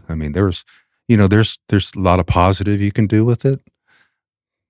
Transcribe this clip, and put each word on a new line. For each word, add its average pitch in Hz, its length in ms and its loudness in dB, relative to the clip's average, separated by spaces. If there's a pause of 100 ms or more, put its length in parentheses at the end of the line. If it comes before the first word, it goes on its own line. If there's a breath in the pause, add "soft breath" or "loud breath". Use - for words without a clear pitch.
(100)
I 85 40 -6
mean, 76 180 -6
there 92 120 0
was, 92 180 -4 (460 soft breath)
you 117 80 4
know, 101 100 4
there's, 104 320 2 (100)
there's 101 260 -2
a 98 60 -10
lot 92 200 2
of 87 60 -4
positive 98 560 0
you 101 100 -2
can 110 140 0
do 110 180 0
with 120 220 -2
it, 135 140 -2 (1080)